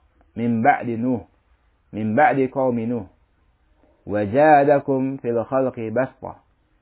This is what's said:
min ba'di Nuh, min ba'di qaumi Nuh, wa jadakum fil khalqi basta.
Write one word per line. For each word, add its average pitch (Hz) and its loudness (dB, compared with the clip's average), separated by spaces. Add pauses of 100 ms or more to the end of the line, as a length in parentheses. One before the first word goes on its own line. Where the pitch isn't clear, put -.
(380)
min 117 -2
ba'di 120 0
Nuh, 117 -4 (640)
min 107 -4
ba'di 135 2
qaumi 127 -2
Nuh, 113 -8 (960)
wa 101 -4
jadakum 139 2
fil 117 -4
khalqi 123 -4
basta. 113 -6 (440)